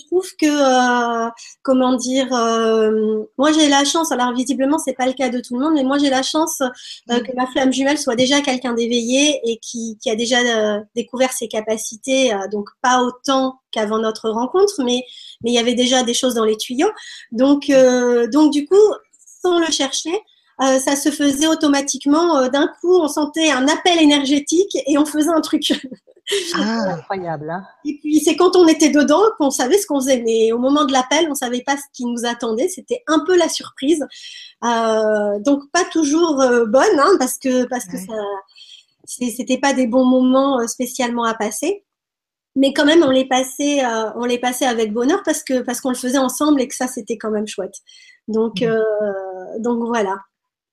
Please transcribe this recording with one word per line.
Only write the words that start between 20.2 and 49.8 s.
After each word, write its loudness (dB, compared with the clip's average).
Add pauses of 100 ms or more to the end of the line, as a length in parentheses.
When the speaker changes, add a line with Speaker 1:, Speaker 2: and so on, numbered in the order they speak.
Speaker 1:
euh, 4
ça 0
se -2
faisait 0
automatiquement. 2
Euh, 2
d'un 2 (140)
coup, 4
on 0
sentait 0
un 2
appel 2
énergétique 2
et 2
on 2
faisait 0
un 0
truc. -2
<laughs> -8 (500)
Speaker 2:
Ah. -2
Speaker 3:
Incroyable, -8
hein. -8 (220)
Speaker 1:
Et -8
puis, 2
c'est 0
quand 2
on 8
était 4
dedans 4 (160)
qu'on 0
savait 0
ce -2
qu'on -2
faisait. 0
Mais 2
au -2
moment 2
de -2
l'appel, 0
on -6
savait -6
pas -2
ce -8 (120)
qui -10
nous -6
attendait. -4
C'était -8
un 2
peu 2
la 2
surprise. -4 (580)
Euh, 0
donc, 0 (100)
pas 2
toujours, 0
euh, 4
bonne, 4
hein, 4
parce -2
que, 0
parce -8
que -12
Speaker 2:
Ouais. -12
Speaker 1:
ça, -12 (880)
c'est, -6
c'était -2
pas 2
des 0
bons 2
moments, 4
euh, -2
spécialement -4
à 0
passer. -4 (720)
Mais 4
quand 0
même, 6
on 2
les 2
passait, 0
euh, -2
on -6
les -2
passait -2
avec -2
bonheur 0
parce -2
que, -2
parce -6
qu'on -2
le -2
faisait -2
ensemble 2
et -2
que -12
ça, -4
c'était -8
quand -6
même -2
chouette. -10 (540)
Donc, -2
Speaker 2:
Mm. 2
Speaker 1:
euh, -4
donc -2